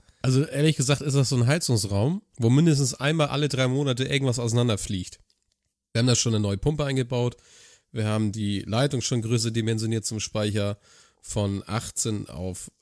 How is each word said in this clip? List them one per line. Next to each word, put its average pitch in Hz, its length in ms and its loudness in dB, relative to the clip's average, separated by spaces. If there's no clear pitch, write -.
Also 131 240 2
ehrlich 151 320 2
gesagt 139 240 2
ist 139 140 -2
das 139 140 4
so 139 60 0
ein 120 120 4
Heizungsraum, 123 720 0
wo 117 120 2
mindestens 139 440 4
einmal 147 340 0
alle 143 220 -2
drei 131 180 4
Monate 131 380 0
irgendwas 131 340 0
auseinanderfliegt. 113 800 0
Wir 113 60 0
haben 123 80 2
da 123 80 4
schon 113 200 0
eine 107 60 0
neue 101 160 -2
Pumpe 151 280 -2
eingebaut. 123 520 -2
Wir 110 140 -4
haben 107 260 0
die 101 300 -4
Leitung 127 400 -2
schon 117 200 -2
größer 113 300 -2
dimensioniert 113 540 -2
zum 110 140 -6
Speicher 104 600 -2
von 101 460 -4
achtzehn 107 640 -6
auf, 90 420 -10